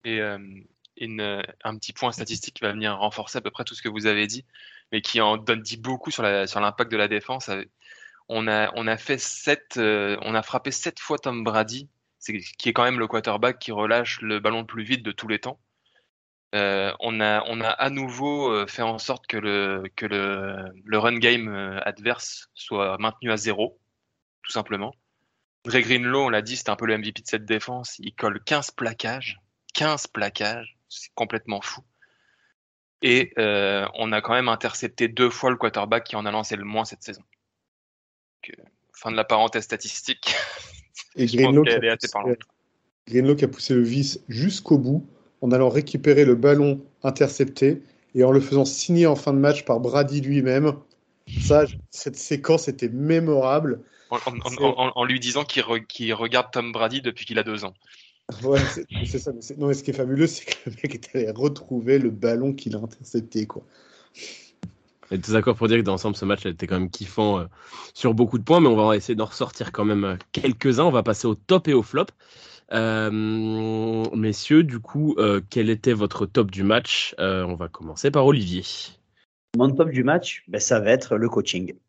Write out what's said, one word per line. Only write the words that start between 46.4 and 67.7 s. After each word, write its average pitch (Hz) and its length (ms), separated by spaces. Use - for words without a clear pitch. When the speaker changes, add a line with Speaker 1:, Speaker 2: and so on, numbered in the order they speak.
Speaker 2:
intercepté 135 800
et 127 80
en 127 80
le 139 100
faisant 139 240
signer 170 440
en 143 80
fin 143 160
de 139 60
match 143 260
par 120 160
Brady 139 400
lui-même. 135 540
Ça, 147 240
cette - 260
séquence 156 520
était 131 200
mémorable. 143 920
Speaker 1:
En, 120 80
en, - 0
en, 120 320
Speaker 2:
C'est 135 120
Speaker 1:
en, 127 320
en 123 100
lui 127 140
disant 123 240
qu'il 135 200
re-, 113 220
qu'il 113 300
regarde 120 380
Tom 117 180
Brady 113 320
depuis - 240
qu'il 110 140
a - 20
deux 107 220
ans. 95 100
Speaker 2:
Ouais, 135 160
c'est, - 140
c'est - 140
ça. 139 140
Mais 117 80
c'est, 143 180
non, 143 80
mais 143 80
ce 139 80
qui - 80
est 120 40
fabuleux, 135 340
c'est - 160
que - 260
le - 20
mec 143 120
est - 220
allé 110 140
retrouver 127 680
le 123 120
ballon 117 420
qu'il 131 240
a - 20
intercepté, 110 680
quoi. - 180
Speaker 3:
Et 95 100
tous 107 120
d'accord 110 240
pour 113 100
dire 113 120
que 113 40
dans 98 100
l'ensemble, 101 240
ce - 80
match, 101 200
elle 92 80
était 85 160
quand 92 100
même 90 120
kiffant, 101 500
euh, 85 40